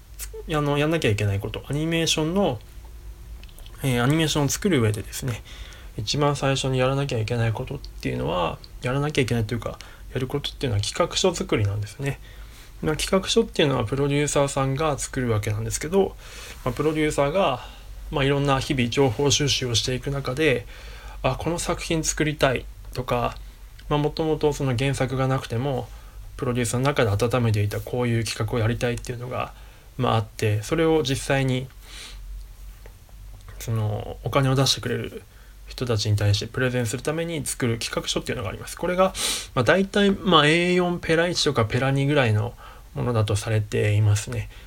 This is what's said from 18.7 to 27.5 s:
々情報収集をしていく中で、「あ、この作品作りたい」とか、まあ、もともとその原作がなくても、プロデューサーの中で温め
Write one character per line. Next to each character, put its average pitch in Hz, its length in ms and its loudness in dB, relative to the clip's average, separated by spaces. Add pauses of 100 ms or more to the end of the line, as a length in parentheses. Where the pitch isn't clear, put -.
々 120 140 2
情 139 200 4
報 143 220 2
収 143 180 2
集 127 180 0
を 117 80 0
し 107 80 2
て 127 120 -2
い 127 60 -4
く 139 100 -4
中 139 240 -4
で、 135 320 2 (560)
「あ、 131 140 0
こ - 140 -4
の 165 100 -2
作 170 220 -4
品 160 200 0
作 - 220 -2
り 147 100 0
た 135 200 4
い」 113 100 -4 (280)
と 123 120 -6
か、 123 320 0 (520)
ま 151 80 2
あ、 - 20 2
も 147 120 2
と 160 140 -2
も 156 120 2
と 151 160 2
そ 139 120 -2
の 127 120 2
原 135 180 2
作 131 220 0
が 131 120 2
な 131 100 2
く - 80 -6
て 113 120 -4
も、 123 300 -2 (480)
プ - 80 -4
ロ 123 100 0
デ 123 80 2
ュ - 20 2
ー - 20 0
サ 120 120 0
ー - 20 2
の 131 40 2
中 147 200 4
で 107 60 4
温 117 340 4
め 113 80 4